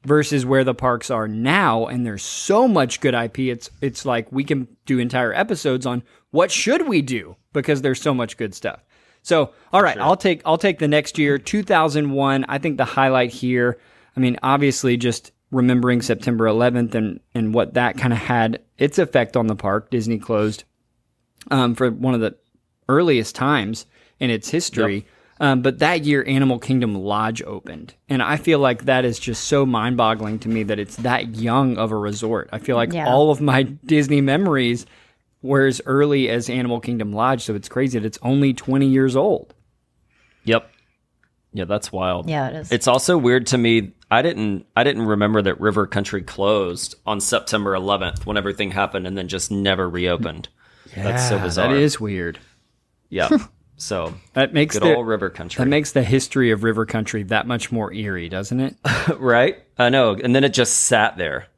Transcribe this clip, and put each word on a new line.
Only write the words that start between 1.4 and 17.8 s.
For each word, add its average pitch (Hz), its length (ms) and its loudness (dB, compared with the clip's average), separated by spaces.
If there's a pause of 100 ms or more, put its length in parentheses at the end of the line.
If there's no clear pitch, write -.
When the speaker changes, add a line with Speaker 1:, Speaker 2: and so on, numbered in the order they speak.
Speaker 1:
And 123 200 -4
there's 104 180 -8
so 226 440 0
much 156 320 0
good 135 140 0
I 117 140 -2
P. 127 240 -4
It's, 117 180 -12 (100)
it's 135 260 -6
like 117 260 -2
we 135 120 -2
can 139 240 -2 (200)
do 131 100 2
entire 120 360 0
episodes 147 520 -2
on 123 160 -4 (300)
what 175 180 4
should 320 380 0
we 190 160 2
do 107 320 -8 (180)
because 139 300 0
there's 131 180 -2
so 147 120 0
much 120 240 -4
good 104 180 -8
stuff. - 280 -10 (380)
So, 160 320 2 (180)
all 196 120 4
right, 160 100 2
Speaker 2:
Sure. 104 100 -6
Speaker 1:
I'll 170 140 4
take, 185 280 0
I'll 160 120 2
take 185 220 0
the 156 80 0
next 147 320 0
year, 143 180 2
two 202 240 -2
thousand 160 480 2
one. 135 400 0
I 139 80 -4
think 147 200 -4
the 131 80 0
highlight 131 440 2
here, 123 480 0 (400)
I - 20 -4
mean, 127 220 2
obviously 135 560 2
just 120 340 -4 (200)
remembering 123 500 4
September 113 460 0
eleventh 120 480 2
and, 110 240 -2 (160)
and 110 180 -2
what 117 220 0
that 120 240 0